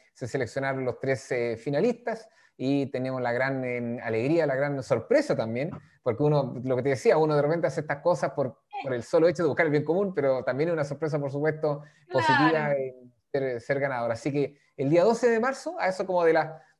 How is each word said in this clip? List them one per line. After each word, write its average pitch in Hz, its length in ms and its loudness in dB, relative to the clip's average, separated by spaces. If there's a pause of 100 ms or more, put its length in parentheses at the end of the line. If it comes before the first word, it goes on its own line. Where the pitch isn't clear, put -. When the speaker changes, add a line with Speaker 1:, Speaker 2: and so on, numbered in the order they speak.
(140)
Speaker 1:
se 127 140 -10
seleccionaron 131 580 -4
los 123 140 -4
tres, 135 320 -4
eh, 120 260 -2
finalistas, 208 720 -4 (300)
y 139 300 0
tenemos 131 340 -4
la 120 120 -2
gran, 131 320 0
eh, 120 360 -4
alegría, 131 460 2
la 135 80 0
gran 139 260 -2
sorpresa 143 540 2
también, 120 360 -4 (320)
porque 123 200 0
uno, 143 300 2 (100)
lo 131 140 0
que 120 60 -2
te 139 60 2
decía, 165 280 4
uno 156 180 4
de 147 60 4
repente 165 260 0
hace 151 140 -2
estas 147 160 -4
cosas 170 340 0
por, 127 280 -4 (240)
por 127 100 -4
el 120 100 -4
solo 165 240 4
hecho 175 160 2
de 151 60 4
buscar 165 160 2
el 151 60 2
bien 147 120 2
común, 185 300 0
pero 135 300 0
también 139 260 0
es 170 40 0
una 151 120 -2
sorpresa, 147 340 -4
por 139 120 -4
supuesto, 151 500 -2 (300)
positiva 311 400 4
Speaker 2:
Claro. 151 260 0
Speaker 1:
en 127 360 -8 (180)
ser, 131 300 -2
ser 139 180 -2
ganador. 123 320 -2
Así 123 200 -4
que 139 260 -2 (200)
el 139 120 -2
día 170 140 4
doce 233 260 4
de 226 100 2
marzo, 269 400 -4
a 185 100 0
eso 190 160 -4
como 180 180 0
de 160 100 6
la, 151 280 0 (180)